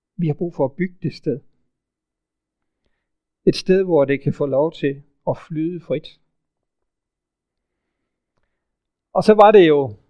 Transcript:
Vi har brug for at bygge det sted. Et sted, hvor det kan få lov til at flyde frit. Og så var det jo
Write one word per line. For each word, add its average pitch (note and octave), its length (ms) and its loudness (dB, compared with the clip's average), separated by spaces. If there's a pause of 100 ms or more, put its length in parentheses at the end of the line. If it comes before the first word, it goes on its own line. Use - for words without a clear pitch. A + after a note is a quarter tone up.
(180)
Vi E3+ 100 -4
har D3 60 -2
brug E3+ 220 -10
for F#3+ 100 -4
at - 100 -8
bygge F#3 260 -8
det D3+ 120 -8
sted. C#3 280 -8 (2000)
Et F#3+ 100 2
sted, F#3+ 280 0
hvor D#3+ 220 0
det C#3 160 -2
kan - 120 -4
få D3 120 -6
lov C#3+ 260 -2
til C#3 320 -6 (240)
at C#3 100 -4
flyde E3 420 -8
frit. - 420 -10 (3000)
Og E3+ 100 -2
så G#3+ 100 4
var G#3 180 6
det F#3+ 160 8
jo C#3 280 0 (140)